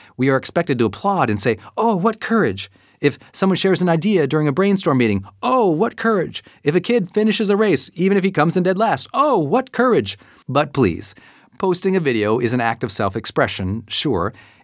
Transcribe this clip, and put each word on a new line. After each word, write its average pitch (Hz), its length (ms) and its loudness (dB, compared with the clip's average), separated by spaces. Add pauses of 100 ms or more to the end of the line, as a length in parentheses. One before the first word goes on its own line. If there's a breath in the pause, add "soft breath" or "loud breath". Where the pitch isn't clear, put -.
(180 loud breath)
we 131 120 2
are 135 60 4
expected 139 440 -2
to 117 60 4
applaud 156 440 0
and 104 100 0
say, 113 180 -2 (200 loud breath)
"Oh, - 180 2
what 214 240 -2
courage." 143 500 -2 (300 soft breath)
If 139 200 0 (140 loud breath)
someone 190 240 0
shares 190 240 0
an 180 80 0
idea 165 380 2
during 151 200 0
a 139 60 0
brainstorm 190 440 0
meeting, 104 280 2 (160)
"Oh, 247 280 2
what 175 280 -2
courage." 196 460 -2 (200 loud breath)
If 147 100 0
a 175 60 4
kid 208 300 0
finishes 208 400 0
a 202 80 2
race, 208 380 0
even 190 220 2
if 180 60 0
he 196 80 0
comes 165 240 2
in 180 80 2
dead 180 140 0
last, 196 360 -2
"Oh, 277 240 2
what 185 360 -2
courage." 214 440 0 (300 soft breath)
But 139 260 0
please, 95 400 0 (460 loud breath)
posting 190 360 0
a 185 40 2
video 117 400 0
is 120 140 0
an 127 80 0
act 117 220 -2
of 117 80 -4
self-expression, 107 960 -2
sure. 104 460 -2 (300 loud breath)